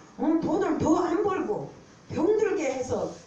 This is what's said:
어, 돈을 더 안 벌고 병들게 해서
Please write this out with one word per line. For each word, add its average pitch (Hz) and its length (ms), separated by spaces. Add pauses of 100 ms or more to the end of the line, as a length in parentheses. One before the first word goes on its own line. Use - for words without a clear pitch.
(160)
어, 311 260
돈을 349 360
더 311 260
안 349 180
벌고 208 480 (380)
병들게 339 640
해서 226 400 (140)